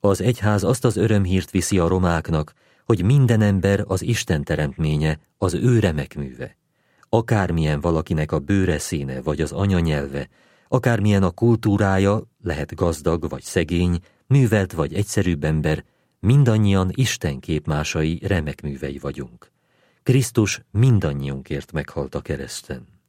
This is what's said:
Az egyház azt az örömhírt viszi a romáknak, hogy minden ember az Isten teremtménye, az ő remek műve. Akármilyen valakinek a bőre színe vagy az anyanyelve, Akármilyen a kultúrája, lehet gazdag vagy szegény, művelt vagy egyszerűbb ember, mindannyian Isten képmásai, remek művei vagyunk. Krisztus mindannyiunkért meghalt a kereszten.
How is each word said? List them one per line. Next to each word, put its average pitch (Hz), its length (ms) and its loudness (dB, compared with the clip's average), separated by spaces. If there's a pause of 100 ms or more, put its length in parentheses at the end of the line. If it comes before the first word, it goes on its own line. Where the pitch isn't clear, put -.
Az 98 200 2
egyház 104 440 0
azt 120 200 0
az 120 120 2
örömhírt 95 540 0
viszi 95 280 0
a 85 100 2
romáknak, 85 640 0 (320)
hogy 92 200 0
minden 120 360 4
ember 98 460 2
az 95 160 -2
Isten 85 420 -2
teremtménye, 76 760 -2 (180)
az 92 160 0
ő 120 240 2
remek 78 380 -2
műve. 64 400 -12 (520)
Akármilyen 85 720 0
valakinek 80 520 -2
a 78 60 -2
bőre 87 400 0
színe 67 440 -6
vagy 76 180 -4
az 73 120 -2
anyanyelve, 78 760 -2 (400)
Akármilyen 107 540 2
a 90 80 2
kultúrája, 101 920 2 (200)
lehet 76 320 -6
gazdag 82 540 -2
vagy - 140 -10
szegény, 87 560 0 (280)
művelt 113 460 2
vagy 80 220 -4
egyszerűbb 90 500 -2
ember, 78 400 0 (360)
mindannyian 107 720 4
Isten 82 480 -2
képmásai, 78 840 -2
remek 80 400 -2
művei 69 360 -8
vagyunk. 69 540 -12 (500)
Krisztus 123 680 0
mindannyiunkért 71 1040 0
meghalt 71 420 -8
a 73 60 -4
kereszten. 67 680 -10 (220)